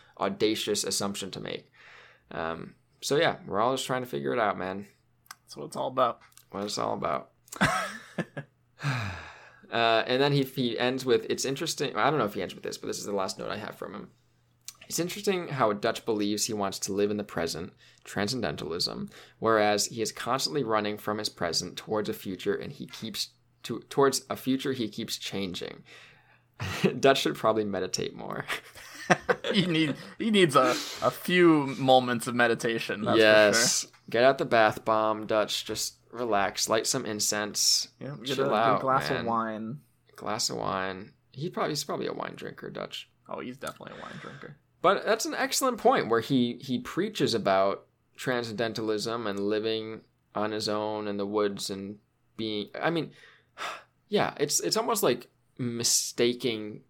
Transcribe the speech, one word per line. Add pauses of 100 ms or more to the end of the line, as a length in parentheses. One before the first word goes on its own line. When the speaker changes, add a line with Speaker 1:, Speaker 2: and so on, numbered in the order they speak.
(180)
Speaker 1:
audacious
assumption
to
make. (600)
Um, (260)
so,
yeah, (100)
we're
all
just
trying
to
figure
it
out,
man. (580)
Speaker 2:
That's
what
it's
all
about. (300)
Speaker 1:
What
it's
all
about. (300)
Speaker 2:
<laughs> (380)
Speaker 1:
<sighs> (840)
Uh,
and
then
he,
he
ends
with,
"It's
interesting,"
I
don't
know
if
he
ends
with
this,
but
this
is
the
last
note
I
have
from
him. (800)
"It's
interesting
how
Dutch
believes
he
wants
to
live
in
the
present, (300)
transcendentalism, (280)
whereas
he
is
constantly
running
from
his
present
towards
a
future
and
he
keeps (340)
to, (100)
towards
a
future
he
keeps
changing. (580)
<laughs>
Dutch
should
probably
meditate
more."
<laughs> (1000)
Speaker 2:
He
need, (240)
he
needs
a, (320)
a
few (120)
moments
of
meditation,
that's
for
Speaker 1:
Yes.
Speaker 2:
sure. (180)
Speaker 1:
Get
out
the
bath
bomb,
Dutch.
Just (180)
relax.
Light
some
incense. (100)
Speaker 2:
Yeah,
get
Speaker 1:
Chill
Speaker 2:
a
Speaker 1:
out,
Speaker 2:
good
glass
Speaker 1:
man.
Speaker 2:
of
wine. (340)
Speaker 1:
Glass
of
wine. (220)
He
probably,
he's
probably
a
wine
drinker,
Dutch. (200)
Speaker 2:
Oh,
he's
definitely
a
wine
drinker. (260)
Speaker 1:
But
that's
an
excellent
point
where
he,
he
preaches
about (300)
transcendentalism
and
living (340)
on
his
own
in
the
woods
and (400)
being, (120)
I
mean, (480)
<sighs>
yeah,
it's,
it's
almost
like (320)
mistaking